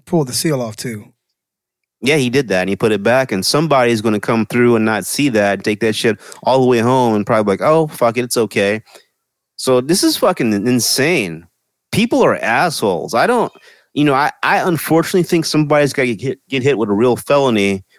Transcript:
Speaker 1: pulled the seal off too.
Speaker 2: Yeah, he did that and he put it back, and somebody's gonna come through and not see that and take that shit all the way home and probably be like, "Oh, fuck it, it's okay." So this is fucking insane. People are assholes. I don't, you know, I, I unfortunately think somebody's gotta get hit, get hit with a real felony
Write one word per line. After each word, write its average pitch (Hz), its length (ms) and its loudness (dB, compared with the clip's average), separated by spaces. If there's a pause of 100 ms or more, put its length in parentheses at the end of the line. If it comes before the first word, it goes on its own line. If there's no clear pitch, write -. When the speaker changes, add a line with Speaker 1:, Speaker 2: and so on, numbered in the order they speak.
Speaker 1:
pulled 156 240 -2
the 120 40 -10
seal 139 300 -4
off 110 140 -10
too. 107 360 -12 (880)
Speaker 2:
Yeah, 147 180 0
he 127 120 0
did 131 180 0
that 92 120 0
and 92 100 -2
he 98 60 -2
put 110 160 0
it 101 100 -2
back, 123 300 0
and 95 120 -2
somebody's 135 560 2
gonna 107 200 -2
come 113 260 -2
through 120 300 2
and 110 80 0
not 107 220 -2
see 143 240 -2
that 101 240 2
and 98 100 -8
take 107 160 -2
that 110 160 -2
shit 110 240 0 (240)
all 131 160 2
the 127 80 4
way 123 100 4
home 120 380 2
and 101 100 -2
probably 107 300 0
be 101 60 -8
like, 131 60 2
"Oh, 160 200 2
fuck 117 280 -2
it, 123 60 -2
it's 123 140 -8
okay." 107 440 -2 (760)
So 127 240 0
this 160 240 0
is 320 120 0
fucking - 360 0
insane. 110 960 -2 (420)
People 233 320 0
are 120 140 4
assholes. 110 760 -2
I 123 140 2
don't, 220 260 0 (400)
you 147 120 0
know, 143 100 2
I, 143 160 0 (140)
I 175 140 2 (100)
unfortunately 165 560 0
think 165 220 0
somebody's 147 460 2
gotta 123 220 -2
get 92 60 -10
hit, 131 180 -6 (100)
get 135 140 -4
hit 131 160 2
with 104 120 -2
a 101 40 0
real 117 220 2
felony 107 680 0 (140)